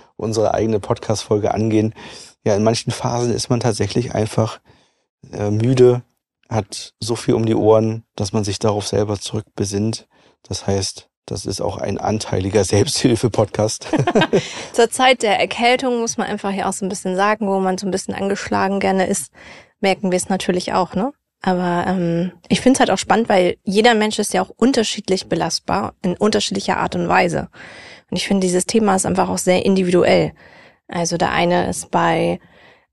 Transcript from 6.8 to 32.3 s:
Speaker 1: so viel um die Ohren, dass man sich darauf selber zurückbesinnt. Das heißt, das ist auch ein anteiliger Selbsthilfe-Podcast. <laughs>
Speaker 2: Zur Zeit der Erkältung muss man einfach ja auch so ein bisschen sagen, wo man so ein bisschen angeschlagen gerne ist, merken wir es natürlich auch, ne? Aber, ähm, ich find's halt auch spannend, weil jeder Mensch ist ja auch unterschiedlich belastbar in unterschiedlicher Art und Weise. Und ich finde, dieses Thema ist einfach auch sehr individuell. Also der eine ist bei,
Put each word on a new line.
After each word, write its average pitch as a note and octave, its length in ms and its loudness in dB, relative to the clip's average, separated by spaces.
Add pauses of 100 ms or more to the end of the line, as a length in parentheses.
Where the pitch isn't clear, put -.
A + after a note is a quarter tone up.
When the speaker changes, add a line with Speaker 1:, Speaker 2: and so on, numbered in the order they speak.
Speaker 1:
so A2+ 160 -4
viel - 180 0
um A2+ 120 2
die A2 100 2
Ohren, A2 480 4 (120)
dass G#2 180 -4
man A2 100 0
sich G2 160 -4
darauf G#2 260 0
selber G#2 340 -2
zurückbesinnt. G#2 880 -4 (360)
Das - 240 -8
heißt, - 440 -4 (200)
das - 140 -8
ist - 160 -6
auch G2+ 160 -4
ein - 200 -4
anteiliger G2+ 640 -2
Selbsthilfe-Podcast. G#2+ 1200 0 (420)
<laughs> - 440 -4
Speaker 2:
Zur A#3 160 2
Zeit C4 340 2
der G3+ 160 2
Erkältung A#3+ 600 0
muss A#3 180 -4
man G#3 100 -4
einfach G3+ 240 -6
ja F#3+ 160 -4
auch G3 60 -2
so - 120 -6
ein F3+ 40 -4
bisschen F#3 260 -4
sagen, G#3 320 0
wo G3 120 0
man F#3 180 0
so G3 100 -6
ein F#3 40 -2
bisschen F#3+ 220 -4
angeschlagen G3 640 -2
gerne F#3+ 260 2
ist, - 260 -4 (480)
merken F#3+ 320 0
wir F3+ 60 2
es - 120 -4
natürlich F3+ 440 -2
auch, F#3 220 0
ne? A#3 180 -2 (300)
Aber, F3+ 440 0
ähm, F3 460 -2 (160)
ich - 120 0
find's C4 180 4
halt A#3+ 120 4
auch F#3+ 80 0
spannend, G#3+ 280 2
weil F3+ 360 4
jeder A3 320 4
Mensch G#3+ 240 0
ist - 140 -2
ja F#3 100 2
auch - 120 -8
unterschiedlich A3 720 0
belastbar E3 760 -2
in F3+ 120 -2
unterschiedlicher G3+ 640 0
Art - 180 -4
und F3 120 -2
Weise. F3+ 420 0 (640)
Und F3+ 60 -4
ich - 100 -6
finde, G3 180 2
dieses F3+ 220 0
Thema G#3 280 2
ist F#3+ 120 -2
einfach F#3 220 0
auch F#3 100 -4
sehr F#3 260 2
individuell. F3+ 680 4 (540)
Also E3+ 300 -4
der F3 140 0
eine F3 360 0
ist - 220 -8
bei, E3+ 500 0 (540)